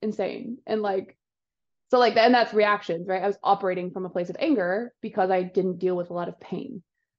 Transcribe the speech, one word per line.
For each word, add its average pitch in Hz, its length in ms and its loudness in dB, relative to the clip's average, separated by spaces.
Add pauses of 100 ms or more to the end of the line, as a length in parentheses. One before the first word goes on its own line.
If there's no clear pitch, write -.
insane. 214 680 -6
And, 214 160 -2
like, 190 340 -4 (760)
so, 254 80 6
like, 233 160 4
and 233 180 8
that's 226 200 2
reactions, 202 520 0
right? 185 160 -2
I 190 60 -2
was 196 140 -4
operating 180 500 0
from 185 120 -8
a 175 60 -8
place 175 200 -4
of 175 100 -10
anger 233 600 0
because 196 300 -2
I 185 140 2
didn't 180 340 -2
deal 180 180 0
with 175 140 -6
a 175 40 -8
lot 175 140 -4
of 175 120 -14
pain. - 420 -10 (360)